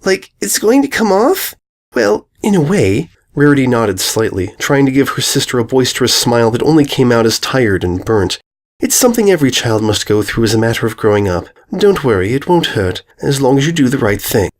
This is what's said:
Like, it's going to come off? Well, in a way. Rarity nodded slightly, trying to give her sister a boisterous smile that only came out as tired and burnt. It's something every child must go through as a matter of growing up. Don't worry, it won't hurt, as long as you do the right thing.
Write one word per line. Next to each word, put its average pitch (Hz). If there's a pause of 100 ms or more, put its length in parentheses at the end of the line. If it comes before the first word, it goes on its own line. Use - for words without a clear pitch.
Like, 190 (100)
it's -
going 240
to 277
come 214
off? 240 (380)
Well, 208 (140)
in 208
a 180
way. 143 (260)
Rarity 143
nodded 117
slightly, 98
trying 139
to 131
give 131
her -
sister -
a 117
boisterous 127
smile 117
that 120
only 156
came 131
out 117
as 113
tired 107
and 90
burnt. 92 (400)
It's 247
something 226
every 147
child 110
must 107
go 107
through 113
as 107
a 113
matter 113
of 107
growing 104
up. 85 (280)
Don't 185
worry, 107
it 135
won't 175
hurt, 92 (220)
as 139
long 135
as 139
you 160
do 156
the 120
right 104
thing. 95